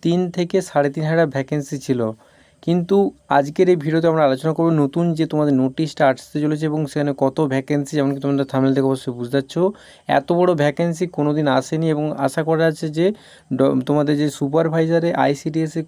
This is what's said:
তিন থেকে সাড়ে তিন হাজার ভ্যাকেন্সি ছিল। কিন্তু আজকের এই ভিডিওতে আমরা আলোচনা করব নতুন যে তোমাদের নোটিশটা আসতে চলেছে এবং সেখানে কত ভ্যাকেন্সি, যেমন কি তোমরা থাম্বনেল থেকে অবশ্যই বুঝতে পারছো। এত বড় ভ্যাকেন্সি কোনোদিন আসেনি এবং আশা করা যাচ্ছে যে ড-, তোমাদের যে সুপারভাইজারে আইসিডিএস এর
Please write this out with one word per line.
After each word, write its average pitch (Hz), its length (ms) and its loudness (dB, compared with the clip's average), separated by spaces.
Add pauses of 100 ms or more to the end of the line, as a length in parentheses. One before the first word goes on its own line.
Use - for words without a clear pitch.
তিন 170 140 2 (160)
থেকে 180 220 -2 (120)
সাড়ে 143 260 2
তিন 156 140 -2
হাজার 165 260 4
ভ্যাকেন্সি 139 420 -4 (100)
ছিল। 123 140 0 (640)
কিন্তু 175 320 2 (400)
আজকের 151 360 2
এই 175 100 4
ভিডিওতে 160 280 0
আমরা 160 160 2
আলোচনা 135 300 0
করব 165 120 2 (140)
নতুন 165 220 0 (120)
যে 160 140 0
তোমাদের 151 300 2
নোটিশটা 147 500 -2
আসতে - 320 -8
চলেছে 151 280 -2
এবং 151 80 -2 (120)
সেখানে 147 200 -2 (120)
কত 135 140 0 (160)
ভ্যাকেন্সি, 139 440 -2
যেমন 139 180 2
কি 139 80 -8
তোমরা 139 280 0
থাম্বনেল 135 240 2
থেকে 135 140 2
অবশ্যই 131 300 -4
বুঝতে 123 200 -4
পারছো। 139 220 -4 (560)
এত 139 100 0 (120)
বড় 180 120 4 (120)
ভ্যাকেন্সি 165 420 0 (120)
কোনোদিন 147 280 0 (120)
আসেনি 160 380 -2
এবং 151 100 -2 (200)
আশা 147 220 -2
করা 160 180 0
যাচ্ছে 160 220 -2 (100)
যে 170 80 2 (520)
ড-, 135 160 2 (140)
তোমাদের 147 340 2
যে 151 60 0 (100)
সুপারভাইজারে 160 720 0 (160)
আইসিডিএস 156 520 -2
এর 160 100 -4